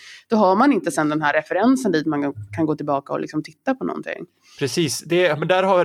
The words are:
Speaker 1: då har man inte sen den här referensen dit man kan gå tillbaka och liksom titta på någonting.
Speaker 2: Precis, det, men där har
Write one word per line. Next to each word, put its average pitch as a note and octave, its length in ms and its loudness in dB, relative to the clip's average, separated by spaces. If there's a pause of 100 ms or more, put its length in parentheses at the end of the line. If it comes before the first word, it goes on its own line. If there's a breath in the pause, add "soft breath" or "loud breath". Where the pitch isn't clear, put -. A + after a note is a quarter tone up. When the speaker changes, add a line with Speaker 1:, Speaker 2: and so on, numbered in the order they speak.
(300 loud breath)
Speaker 1:
då A3+ 60 0
har F#3+ 200 4
man C4+ 180 4
inte F3 180 -2
sen D#3 180 0
den D3+ 120 -2
här D3 120 2
referensen G3+ 580 2
dit D#3 140 0
man C#3+ 280 -2 (220)
kan D#3+ 100 0
gå D3+ 100 0
tillbaka D3 380 -4
och D3 60 -4
liksom D#3 240 -6
titta - 320 -6
på C4 80 -12
någonting. - 420 -8 (340 soft breath)
Speaker 2:
Precis, C#3+ 460 -2
det, E3+ 340 2
men E3 80 -4
där F#3 160 4
har F#3+ 220 4